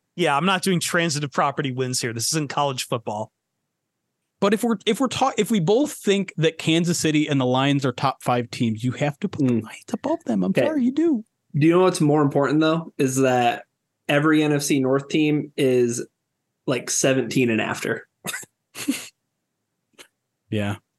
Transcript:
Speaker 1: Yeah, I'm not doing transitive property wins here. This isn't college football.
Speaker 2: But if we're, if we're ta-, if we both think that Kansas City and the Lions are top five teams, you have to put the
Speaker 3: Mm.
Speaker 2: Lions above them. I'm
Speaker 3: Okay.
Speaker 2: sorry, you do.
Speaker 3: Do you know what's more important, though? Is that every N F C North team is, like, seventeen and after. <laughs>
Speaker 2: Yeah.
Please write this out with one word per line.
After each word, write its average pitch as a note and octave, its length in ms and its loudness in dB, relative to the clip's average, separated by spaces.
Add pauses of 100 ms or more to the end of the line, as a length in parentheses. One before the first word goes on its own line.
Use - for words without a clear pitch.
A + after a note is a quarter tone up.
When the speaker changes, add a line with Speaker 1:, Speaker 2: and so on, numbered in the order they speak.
(140)
Speaker 1:
Yeah, D3+ 220 0
I'm D3 100 0
not F#3+ 160 0
doing F3+ 160 0
transitive D3+ 540 -2
property C#3+ 400 -2
wins B2+ 280 -4
here. A#2 120 -4
This A2+ 200 -4
isn't D#3 160 -2
college C#3 380 -2
football. A2 460 -6 (1080)
Speaker 2:
But G3+ 140 2
if G#3 80 0
we're, A3+ 140 0 (100)
if A3 140 0
we're C4 80 2
ta-, C4 300 0
if G#3+ 120 0
we A3 80 2
both G#3+ 340 2
think G3 440 -2
that D#3 220 0
Kansas E3 400 0
City D3+ 300 0
and C#3+ 120 0
the B2+ 60 2
Lions C3+ 380 2
are B2+ 80 0
top - 300 -4
five B2 280 0
teams, A2 340 -2
you B2+ 80 -2
have D3 280 -4
to D3+ 80 -4
put C#3+ 180 -2
the B2 80 2
Speaker 3:
Mm. A2+ 80 0
Speaker 2:
Lions - 300 -18
above D4+ 320 -4
them. G3+ 200 -2
I'm F#3+ 60 0
Speaker 3:
Okay. B3 160 2
Speaker 2:
sorry, D4 180 0
you C4 80 0
do. D4+ 320 0 (320)
Speaker 3:
Do D3 100 4
you E3+ 60 6
know F3+ 100 4
what's F3+ 180 2
more D3+ 220 4
important, C#3+ 380 2
though? D#3+ 380 0
Is C3 180 0
that B2+ 480 2 (420)
every D#3 380 4
N D3+ 80 2
F C#3+ 100 0
C D3 180 0
North C3+ 280 0
team D3+ 480 0
is, B2 500 2 (600)
like, B2+ 240 -4
seventeen B2+ 600 0
and G#2+ 100 0
after. - 460 -6 (680)
<laughs> - 120 -8 (1600)
Speaker 2:
Yeah. G2+ 260 -2 (220)